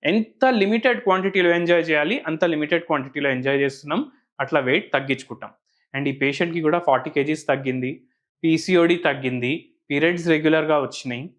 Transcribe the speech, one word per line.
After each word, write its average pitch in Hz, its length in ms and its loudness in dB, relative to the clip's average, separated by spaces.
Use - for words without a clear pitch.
ఎంత 220 420 0
లిమిటెడ్ 226 560 2
క్వాంటిటీలో 185 500 2
ఎంజాయ్ 170 400 2
చేయాలి, 156 360 0
అంత 160 180 -2
లిమిటెడ్ 165 400 0
క్వాంటిటీలో 143 460 -2
ఎంజాయ్ 135 300 0
చేస్తున్నాం. 143 400 -2
అట్లా 143 200 0
వెయిట్ 127 320 -2
తగ్గించుకుంటాం. 135 580 -4
And 139 140 -2
ఈ 139 40 -2
పేషెంట్కి 143 480 -2
కూడా 156 180 2
ఫార్టీ 147 320 0
కేజీస్ 151 380 -4
తగ్గింది, 131 420 -2
పీసీఓడీ 170 520 4
తగ్గింది, 131 560 -2
పీరియడ్స్ 165 380 0
రెగ్యులర్గా 156 500 2
వచ్చినాయి 127 460 -6